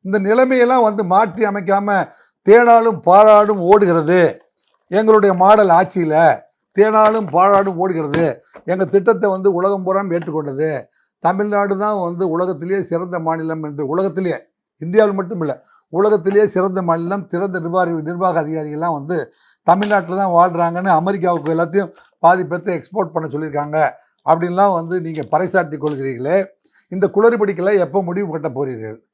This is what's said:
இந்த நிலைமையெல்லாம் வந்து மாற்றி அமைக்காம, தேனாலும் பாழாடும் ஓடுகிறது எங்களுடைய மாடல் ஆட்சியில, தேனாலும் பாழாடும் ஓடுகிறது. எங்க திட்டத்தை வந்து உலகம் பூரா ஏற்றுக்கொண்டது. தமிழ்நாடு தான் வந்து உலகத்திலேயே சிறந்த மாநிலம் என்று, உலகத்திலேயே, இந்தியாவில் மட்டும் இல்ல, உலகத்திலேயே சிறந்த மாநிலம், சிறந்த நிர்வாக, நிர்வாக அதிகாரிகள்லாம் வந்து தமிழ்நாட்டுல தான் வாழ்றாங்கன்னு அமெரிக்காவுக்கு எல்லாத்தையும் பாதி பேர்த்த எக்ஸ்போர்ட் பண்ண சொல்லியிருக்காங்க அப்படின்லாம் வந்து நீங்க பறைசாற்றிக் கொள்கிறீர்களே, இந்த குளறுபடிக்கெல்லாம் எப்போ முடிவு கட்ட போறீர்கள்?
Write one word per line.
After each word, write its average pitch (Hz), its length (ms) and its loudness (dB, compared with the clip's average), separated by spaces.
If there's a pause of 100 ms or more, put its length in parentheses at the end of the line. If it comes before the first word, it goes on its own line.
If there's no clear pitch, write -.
இந்த 196 200 -4
நிலைமையெல்லாம் 247 600 2
வந்து 214 220 0
மாற்றி 190 400 0
அமைக்காம, 196 640 -2 (400)
தேனாலும் 226 580 6
பாழாடும் 208 520 6
ஓடுகிறது 175 840 2 (440)
எங்களுடைய 208 480 4
மாடல் 196 340 6
ஆட்சியில, 165 720 2 (380)
தேனாலும் 214 540 2
பாழாடும் 196 420 2
ஓடுகிறது. 165 680 -2 (220)
எங்க 185 200 -2
திட்டத்தை 196 460 2
வந்து 190 220 0
உலகம் 190 300 -2
பூரா 190 180 -2
ஏற்றுக்கொண்டது. 156 840 -4 (360)
தமிழ்நாடு 202 580 -2
தான் 208 240 -4
வந்து 175 300 -4
உலகத்திலேயே 180 520 -4
சிறந்த 175 360 -6
மாநிலம் 160 440 -6
என்று, 147 240 -8
உலகத்திலேயே, 170 580 -4 (320)
இந்தியாவில் 196 380 0
மட்டும் 190 260 -6
இல்ல, 143 240 -6 (240)
உலகத்திலேயே 202 580 0
சிறந்த 190 360 -4
மாநிலம், 170 460 -4
சிறந்த 180 320 -6
நிர்வாக, 170 300 -2
நிர்வாக 170 520 -4
அதிகாரிகள்லாம் 156 500 -6
வந்து 156 400 -6 (300)
தமிழ்நாட்டுல 190 540 -2
தான் 196 140 -2
வாழ்றாங்கன்னு 170 580 0
அமெரிக்காவுக்கு 170 680 0
எல்லாத்தையும் 170 380 -2 (260)
பாதி 180 240 4
பேர்த்த 175 300 -6
எக்ஸ்போர்ட் 175 400 -6
பண்ண 160 160 -6
சொல்லியிருக்காங்க 147 640 -4 (340)
அப்படின்லாம் 180 480 0
வந்து 170 280 -4
நீங்க 160 220 -10
பறைசாற்றிக் 156 640 -4
கொள்கிறீர்களே, 139 600 -4 (440)
இந்த 185 260 -2
குளறுபடிக்கெல்லாம் 202 640 0
எப்போ 175 240 -2
முடிவு 180 280 -6
கட்ட 156 180 -8
போறீர்கள்? 120 520 -10 (140)